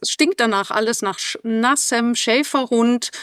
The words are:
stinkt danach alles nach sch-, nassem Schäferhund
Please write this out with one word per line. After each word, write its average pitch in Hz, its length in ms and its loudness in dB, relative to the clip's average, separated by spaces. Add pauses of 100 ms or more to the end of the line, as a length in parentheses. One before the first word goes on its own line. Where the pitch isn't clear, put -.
stinkt 320 320 0
danach 208 320 0
alles 220 320 -2
nach 196 160 -4
sch-, - 240 -6
nassem 233 720 0
Schäferhund 240 960 2 (120)